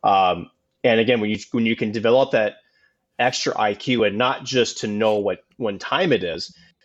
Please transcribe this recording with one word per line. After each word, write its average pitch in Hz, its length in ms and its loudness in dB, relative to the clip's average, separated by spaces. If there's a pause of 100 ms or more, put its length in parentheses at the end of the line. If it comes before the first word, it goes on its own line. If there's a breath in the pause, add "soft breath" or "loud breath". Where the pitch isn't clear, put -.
Um, 92 480 2 (320)
and 113 160 4
again, 113 200 2
when 107 120 -2
you, 107 60 -4 (140)
when 117 140 0
you 113 100 0
can 110 160 -4
develop 117 400 2
that 107 260 0 (600)
extra - 420 -2
I 107 140 0
Q, 117 300 0
and 101 140 0
not 127 280 -2
just 120 340 0
to 120 80 -6
know 107 280 0
what, 101 280 -2 (140)
when 101 220 -6
time 156 340 0
it 95 100 0
is, 85 320 -10 (300 soft breath)